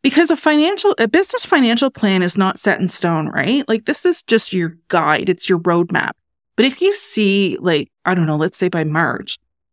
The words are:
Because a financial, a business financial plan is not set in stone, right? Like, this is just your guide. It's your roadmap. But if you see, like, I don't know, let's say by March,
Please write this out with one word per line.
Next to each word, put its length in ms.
Because 300
a 60
financial, 600
a 100
business 360
financial 460
plan 320
is 160
not 220
set 180
in 100
stone, 420
right? 380
Like, 180
this 200
is 160
just 300
your 240
guide. 420
It's 200
your 100
roadmap. 540
But 100
if 140
you 140
see, 640
like, 320
I 100
don't 120
know, 100
let's 200
say 120
by 160
March, 560